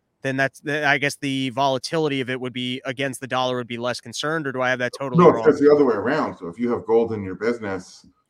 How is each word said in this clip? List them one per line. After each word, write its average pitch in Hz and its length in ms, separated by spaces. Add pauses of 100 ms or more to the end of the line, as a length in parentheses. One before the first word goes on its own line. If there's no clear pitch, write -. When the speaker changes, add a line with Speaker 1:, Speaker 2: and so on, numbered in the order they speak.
(220)
Speaker 1:
then 135 160
that's, 135 220
th-, 151 220
I 143 160
guess 139 180
the 135 340
volatility 139 680
of 123 100
it 127 100
would 123 140
be 123 300
against 131 360
the 135 80
dollar 127 300
would 120 100
be 120 80
less 120 240
concerned, 147 460
or 135 60
do 127 100
I 127 80
have 127 80
that 123 200
totally 139 240
Speaker 2:
No, 170 60
it's, 127 80
Speaker 1:
wrong? 117 140
Speaker 2:
it's 135 100
the 143 100
other 147 140
way 117 100
around. 107 440
So 87 100
if 87 100
you 120 140
have 98 140
gold 113 260
in 104 100
your 95 120
business, 101 720 (240)